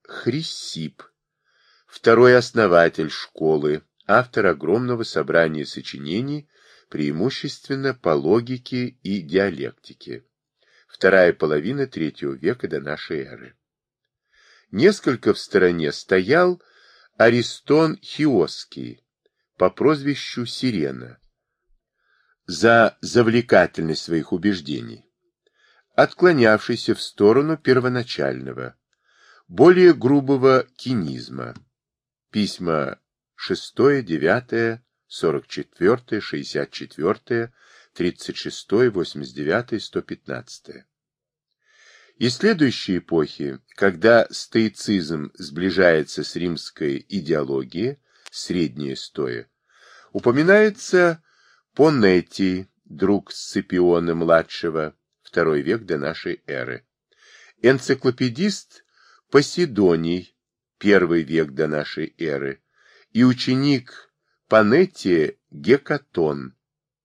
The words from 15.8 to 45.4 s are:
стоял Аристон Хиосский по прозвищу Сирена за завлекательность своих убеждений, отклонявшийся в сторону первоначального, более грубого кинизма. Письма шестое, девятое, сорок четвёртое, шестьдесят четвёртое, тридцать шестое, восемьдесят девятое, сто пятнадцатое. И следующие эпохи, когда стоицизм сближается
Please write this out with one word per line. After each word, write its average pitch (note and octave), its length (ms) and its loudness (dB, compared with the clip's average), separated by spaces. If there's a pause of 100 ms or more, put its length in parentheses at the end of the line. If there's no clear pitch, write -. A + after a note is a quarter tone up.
стоял D#3+ 680 0 (560)
Аристон A#2+ 840 2
Хиосский E2 1040 -4 (520)
по F2+ 140 2
прозвищу C#3 760 -4
Сирена C#2 720 -6 (1300)
за A2+ 560 4
завлекательность G2 1000 2
своих E2 300 -4
убеждений, D2 720 -6 (920)
отклонявшийся B2 1000 2
в - 60 -12
сторону C3+ 540 2
первоначального, C#2+ 1160 -2 (720)
более F3 480 8
грубого C3 720 2 (100)
кинизма. B1+ 800 -8 (760)
Письма E2+ 680 -4 (380)
шестое, C3 640 0
девятое, A2+ 840 -2 (220)
сорок D2 400 -4
четвёртое, G#2 760 -4
шестьдесят C#2+ 500 -8
четвёртое, A2 800 -6 (400)
тридцать - 460 -6
шестое, A2+ 520 -2
восемьдесят D2 440 -8
девятое, G2 440 -4
сто - 220 -8
пятнадцатое. - 840 -16 (1300)
И A#2+ 120 -2
следующие C3+ 720 0
эпохи, D2 600 -4 (160)
когда G2+ 540 4
стоицизм F#2+ 1040 -4
сближается E2+ 880 0